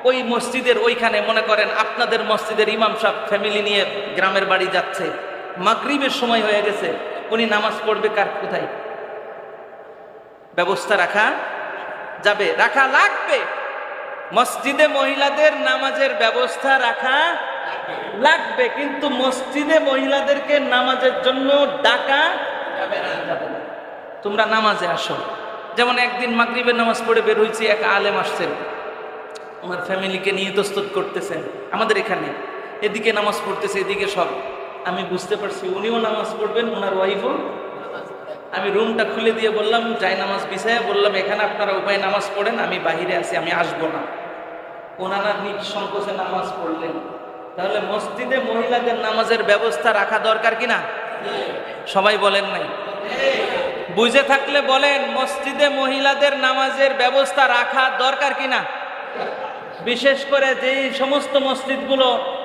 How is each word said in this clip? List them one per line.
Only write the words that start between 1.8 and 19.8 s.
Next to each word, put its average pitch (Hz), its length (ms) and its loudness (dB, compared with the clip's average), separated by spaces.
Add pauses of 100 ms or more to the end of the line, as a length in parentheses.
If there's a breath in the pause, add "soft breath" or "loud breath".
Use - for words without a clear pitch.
মসজিদের 214 460 2
ইমাম 220 320 2
সাহেব - 260 0
ফ্যামিলি 208 340 0
নিয়ে 202 240 2 (300)
গ্রামের 190 300 2
বাড়ি 185 220 2
যাচ্ছে, 180 360 -2 (540)
মাগরিবের 247 520 2
সময় 233 320 2
হয়ে 208 200 2
গেছে, 202 320 0 (360)
উনি 226 160 2
নামাজ 214 280 2 (120)
পড়বে 208 300 2
কার 196 100 2 (160)
কোথায়? 185 260 -4 (1900)
ব্যবস্থা 185 420 2
রাখা 202 340 2 (920)
যাবে, 202 340 4
রাখা 240 300 4
লাগবে। 294 520 4 (920)
মসজিদে 269 540 2
মহিলাদের 277 680 2
নামাজের 269 600 0
ব্যবস্থা 247 680 2
রাখা 262 560 2 (800)
লাগবে, 254 560 4
কিন্তু 285 400 -2
মসজিদে 269 680 2
মহিলাদেরকে 277 800 2